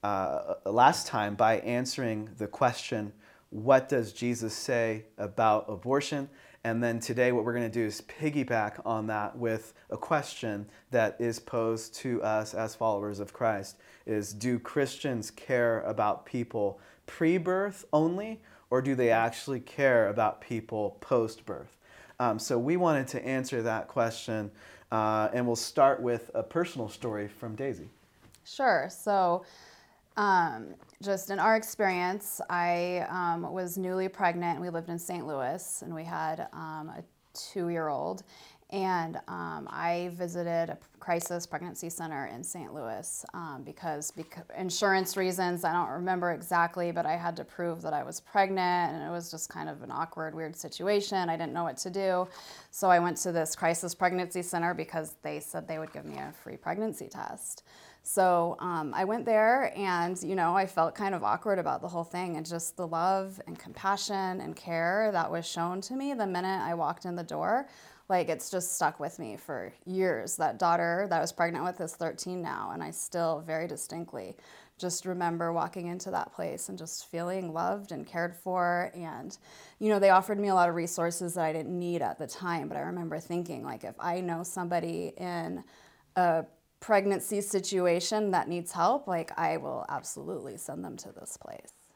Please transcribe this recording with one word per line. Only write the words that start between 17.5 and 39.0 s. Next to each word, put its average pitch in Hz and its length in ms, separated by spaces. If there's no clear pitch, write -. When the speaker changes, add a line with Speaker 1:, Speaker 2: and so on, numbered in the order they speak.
Speaker 1:
only, 190 520
or 131 140
do 135 120
they 123 160
actually 117 500
care 123 480
about 107 340
people 107 580
post-birth? 110 760
Um, 110 200
so 123 180
we 143 180
wanted 156 320
to - 160
answer 131 380
that 110 240
question, 110 640
uh, 110 420
and 123 140
we'll 117 80
start 135 480
with 120 320
a 110 80
personal 165 460
story 104 400
from 110 260
Daisy. 127 340
Speaker 2:
Sure. 180 460
So, 185 540
um, 170 580
just 196 300
in 196 80
our 214 160
experience, 196 840
I, 175 580
um, 170 440
was 180 260
newly 185 300
pregnant, 175 480
and 151 40
we 180 80
lived 170 200
in 170 100
Saint 170 300
Louis, 143 540
and 170 120
we 160 80
had, 160 500
um, 156 360
a 165 160
two-year-old. 170 880
And, 180 460